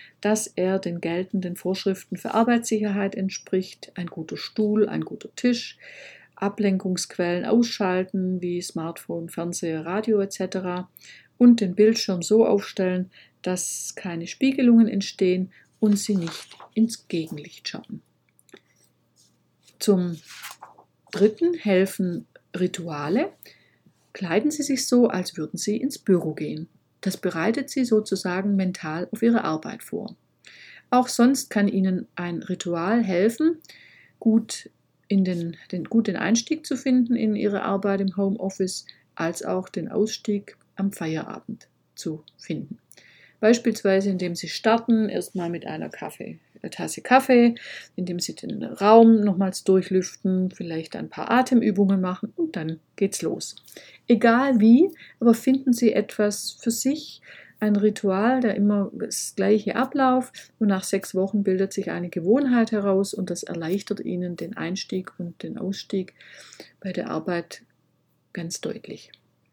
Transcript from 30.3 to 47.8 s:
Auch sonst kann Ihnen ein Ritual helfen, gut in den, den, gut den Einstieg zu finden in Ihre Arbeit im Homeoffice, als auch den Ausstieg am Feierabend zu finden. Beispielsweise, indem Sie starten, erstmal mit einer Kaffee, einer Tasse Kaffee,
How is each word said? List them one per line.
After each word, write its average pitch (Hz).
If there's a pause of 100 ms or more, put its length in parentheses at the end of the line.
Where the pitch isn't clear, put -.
Auch 247
sonst 262
kann 202
Ihnen 190
ein 175
Ritual 180
helfen, 226 (600)
gut 226 (360)
in 196
den, 170 (140)
den, 180
gut 226
den 175
Einstieg 233
zu 294
finden 254
in 220
Ihre 202
Arbeit 196
im 190
Homeoffice, 190 (280)
als 165
auch 185
den 170
Ausstieg 208 (180)
am 196
Feierabend - (260)
zu 156 (120)
finden. - (600)
Beispielsweise, 208
indem 180
Sie 170
starten, 226
erstmal 180
mit 170
einer 156
Kaffee, 165 (200)
einer -
Tasse -
Kaffee, 240 (400)